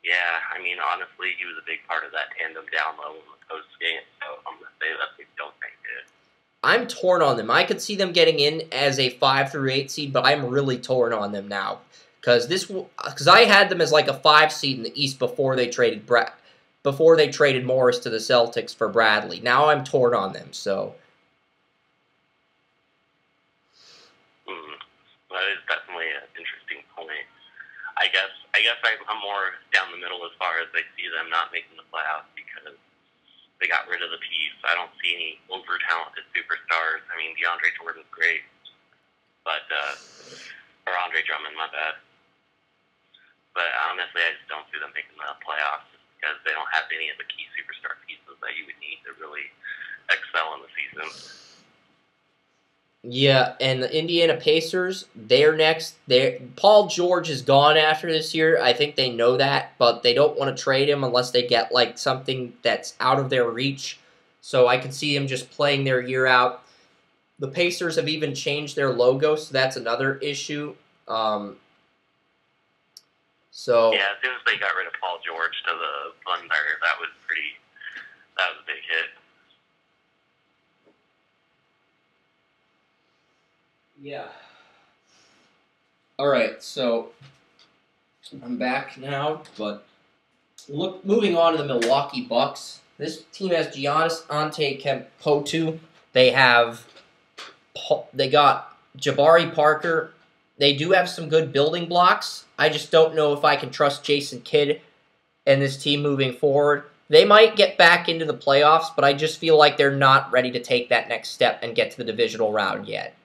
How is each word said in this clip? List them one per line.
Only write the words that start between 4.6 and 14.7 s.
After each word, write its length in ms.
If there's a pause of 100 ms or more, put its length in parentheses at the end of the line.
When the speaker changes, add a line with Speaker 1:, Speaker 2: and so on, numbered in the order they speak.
Speaker 1:
gonna 160
say 160
that 240
they 80 (140)
don't 240
make 180 (160)
it. 140 (520)
Speaker 2:
I'm 240
torn 360
on 160
them. 120
I 140
could 160
see 160
them 160
getting 260
in 320
as 280
a 180
five 340
through 200
eight 200
seed, 220
but 140
I'm 180
really 320
torn 380
on 180
them 160
now. 320 (440)
'Cause 240
this 200
w-, 280
'cause 320
I 160
had 240
them 140
as, 100
like, 160
a 80
five 340
seed 280